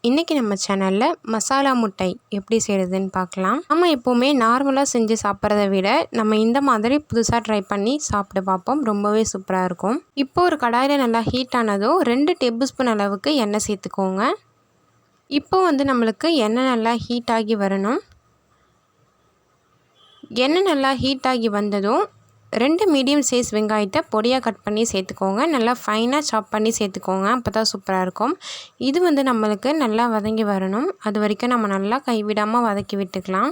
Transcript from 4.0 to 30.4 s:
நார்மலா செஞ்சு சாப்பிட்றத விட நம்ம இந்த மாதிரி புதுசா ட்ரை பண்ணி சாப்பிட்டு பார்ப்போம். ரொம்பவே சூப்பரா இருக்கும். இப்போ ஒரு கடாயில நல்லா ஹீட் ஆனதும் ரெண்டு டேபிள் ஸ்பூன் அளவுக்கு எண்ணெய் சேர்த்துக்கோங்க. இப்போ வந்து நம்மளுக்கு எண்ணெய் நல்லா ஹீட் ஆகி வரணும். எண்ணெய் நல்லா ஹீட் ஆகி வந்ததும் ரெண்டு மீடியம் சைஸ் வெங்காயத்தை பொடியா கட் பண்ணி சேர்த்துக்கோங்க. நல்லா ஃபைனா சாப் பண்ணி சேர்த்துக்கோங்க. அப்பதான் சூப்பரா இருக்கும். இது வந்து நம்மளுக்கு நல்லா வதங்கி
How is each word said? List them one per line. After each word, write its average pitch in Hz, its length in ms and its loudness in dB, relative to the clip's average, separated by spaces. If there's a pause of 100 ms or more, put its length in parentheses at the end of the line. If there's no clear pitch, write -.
நார்மலா 269 420 2 (100)
செஞ்சு 226 300 2
சாப்பிட்றத 208 380 0 (120)
விட 190 140 2 (320)
நம்ம 214 260 2
இந்த 233 140 2 (100)
மாதிரி 240 280 2 (100)
புதுசா 233 400 0
ட்ரை 214 140 0 (100)
பண்ணி 208 220 0 (160)
சாப்பிட்டு 196 400 -4
பார்ப்போம். 240 420 -2
ரொம்பவே 208 400 2
சூப்பரா 190 380 -2
இருக்கும். 190 280 -4 (280)
இப்போ 349 240 0
ஒரு 302 160 -2
கடாயில 269 400 2
நல்லா 226 260 0
ஹீட் 254 320 -2
ஆனதும் 214 340 0 (140)
ரெண்டு 294 220 2 (100)
டேபிள் 240 300 -2
ஸ்பூன் 247 240 0
அளவுக்கு 202 340 -2 (140)
எண்ணெய் 208 240 -2
சேர்த்துக்கோங்க. 190 540 -4 (1200)
இப்போ 370 180 0 (100)
வந்து 277 240 2
நம்மளுக்கு 233 360 0 (160)
எண்ணெய் 254 280 0
நல்லா 226 200 0 (160)
ஹீட் 240 300 -2
ஆகி 220 260 -2
வரணும். 196 360 0 (2500)
எண்ணெய் 359 260 2
நல்லா 269 200 2 (120)
ஹீட் 262 300 0
ஆகி 226 260 0
வந்ததும் 208 440 0 (580)
ரெண்டு 330 220 2 (100)
மீடியம் 277 340 2
சைஸ் 247 280 0
வெங்காயத்தை 214 440 0 (140)
பொடியா 233 320 0
கட் 226 200 -2
பண்ணி 208 240 -2
சேர்த்துக்கோங்க. 190 520 -2 (120)
நல்லா 240 280 0
ஃபைனா 233 380 0 (100)
சாப் 214 240 -2
பண்ணி 214 240 0
சேர்த்துக்கோங்க. 190 580 -2
அப்பதான் 220 340 -2
சூப்பரா 190 360 -2
இருக்கும். 220 280 -2 (540)
இது 285 180 2
வந்து 285 240 4
நம்மளுக்கு 214 400 0 (140)
நல்லா 226 220 2 (100)
வதங்கி 220 340 0